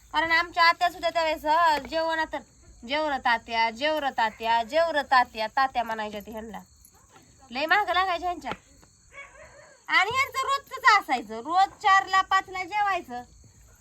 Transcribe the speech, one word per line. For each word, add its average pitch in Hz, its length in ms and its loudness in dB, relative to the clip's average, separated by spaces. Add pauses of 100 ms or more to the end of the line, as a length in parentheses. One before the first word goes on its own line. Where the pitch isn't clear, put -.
(120)
कारण 320 200 0
आमच्या 339 320 2
आत्या 349 260 4
सुद्धा 339 200 -4
त्यावेळेस, 320 340 -2
"हं, 311 340 4
जेवण 320 420 -2 (120)
तर, 302 60 -6 (500)
जेवर 294 300 -2
तात्या, 233 520 0
जेवर 285 400 -2
तात्या, 226 520 0
जेवर 302 400 0
तात्या," 247 440 2
तात्या 262 360 -2
म्हणायच्या 214 380 -8
ते 202 100 -14
ह्यांना. 220 280 -12 (920)
लय 262 160 -4
महाग 370 220 2
लागायच्या 359 400 0
ह्यांच्या. 349 220 -6 (1400)
आणि 370 220 2
ह्यांचं 523 280 -2
रोजचंच 508 640 2
असायचं, 233 400 -6
रोज 349 280 2
चारला 381 520 2
पाचला 381 440 -2
जेवायचं 359 580 -4 (580)